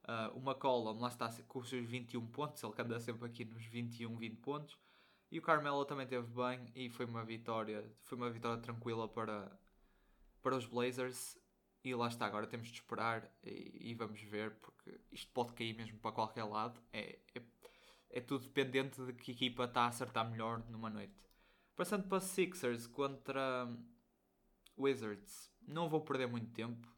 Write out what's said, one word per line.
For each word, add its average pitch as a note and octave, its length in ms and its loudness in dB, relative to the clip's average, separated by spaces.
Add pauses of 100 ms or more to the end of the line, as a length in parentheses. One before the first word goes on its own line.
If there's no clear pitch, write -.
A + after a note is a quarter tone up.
Ah, A2+ 280 0
o B2+ 40 -6
McCollum, B2+ 600 4
lá B2 80 2
está, A#2 240 -2 (160)
com C3 120 -4
os A#2 80 -8
seus B2 180 -2
vinte A#2+ 260 -4
e A#2+ 60 0
um A#2 80 -2
pontos, C#3+ 360 -4
ele G#2+ 120 -4
que B2 80 -2
anda A#2 180 0
sempre A#2 260 -4
aqui A#2 160 -8
nos A2+ 220 -8
vinte A#2 360 -4
e A#2 60 -2
um, A2+ 100 -2
vinte A2+ 200 -4
pontos. D3 400 -4 (540)
E E3 80 -4
o D#3+ 40 -4
Carmelo C#3+ 440 6
também C#3 200 -2
teve A#2+ 220 0
bem B2 460 0
e B2 160 -4
foi B2 160 -2
uma A#2 180 -2
vitória, A2 680 -2 (120)
foi B2+ 160 -6
uma A#2+ 120 0
vitória A#2 300 0
tranquila A#2 480 -2
para, G#2+ 420 -2 (920)
para C3 140 4
os B2 100 0
Blazers. B2 720 0 (440)
E B2+ 120 0
lá A#2+ 140 4
está, A#2 180 2
agora G#2+ 200 2
temos A#2 220 -6
de A#2 60 -12
esperar A2+ 560 0 (120)
e, - 480 -8
e A#2 40 -4
vamos G#2+ 260 -4
ver, G#2+ 400 -2
porque - 400 -16 (100)
isto - 220 -12
pode A#2+ 220 2
cair A2+ 200 -2
mesmo A2+ 240 -8
para A2 140 -2
qualquer A2 320 0
lado. G#2+ 340 0 (140)
É, - 260 -6 (160)
é, A#2+ 80 -6 (680)
é B2 100 -2
tudo B2 240 0
dependente C3+ 600 2
de B2+ 100 -4
que B2 180 -8
equipa A#2+ 320 2
está A#2+ 200 6
a A#2+ 40 8
acertar A#2 420 0
melhor A2+ 380 -2
numa A2 220 -4
noite. G#2 240 -6 (600)
Passando F#3+ 320 0
para F#3+ 140 4
Sixers C3 680 2
contra C3 800 0 (1120)
Wizards, A2 720 2 (160)
não D#3+ 220 0
vou D#3 140 6
perder C3 240 2
muito A#2 260 -2
tempo. A#2 340 -4 (120)